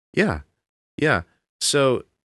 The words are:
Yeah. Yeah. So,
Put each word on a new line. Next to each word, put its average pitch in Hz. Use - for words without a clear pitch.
Yeah. 127
Yeah. 123
So, 135